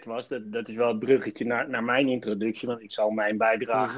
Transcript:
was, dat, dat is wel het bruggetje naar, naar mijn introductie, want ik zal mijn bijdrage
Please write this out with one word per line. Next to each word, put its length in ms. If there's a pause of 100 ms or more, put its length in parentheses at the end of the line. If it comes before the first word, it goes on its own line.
was, 240
dat, 240
dat 160
is 80
wel 120
het 100
bruggetje 460
naar, 240
naar 160
mijn 240
introductie, 600
want 140
ik 100
zal 180
mijn 260
bijdrage 600